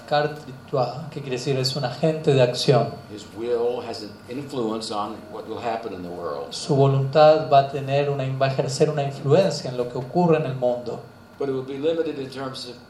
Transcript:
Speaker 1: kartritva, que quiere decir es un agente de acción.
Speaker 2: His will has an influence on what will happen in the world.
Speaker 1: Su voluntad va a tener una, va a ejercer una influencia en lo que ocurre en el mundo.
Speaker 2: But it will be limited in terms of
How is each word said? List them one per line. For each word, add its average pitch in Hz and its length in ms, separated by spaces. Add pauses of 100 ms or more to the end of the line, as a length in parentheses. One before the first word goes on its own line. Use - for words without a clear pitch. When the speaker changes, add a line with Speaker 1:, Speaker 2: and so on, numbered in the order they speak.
Speaker 1:
kartritva, 147 1040
que 147 100
quiere 127 180
decir 135 200
es 131 160
un 139 100
agente 156 500
de 131 80
acción. 120 460 (240)
Speaker 2:
His 101 120 (120)
will 120 520
has 113 140
an 101 80 (180)
influence 117 640
on 107 240 (160)
what 107 160
will 104 120
happen 113 320
in 90 100
the 87 80
world. 82 420
Speaker 1:
Su - 240
voluntad 139 760
va 139 100
a 135 100
tener 139 400
una, 135 140 (140)
va 135 80
a 135 40
ejercer 147 400
una 147 120
influencia 139 680
en 123 60
lo 120 120
que 127 100
ocurre 165 380
en 147 100
el 131 80
mundo. 123 460 (380)
Speaker 2:
But 139 100
it 135 60
will 131 120
be 139 120
limited 160 400
in 131 120
terms 127 380
of 120 80 (140)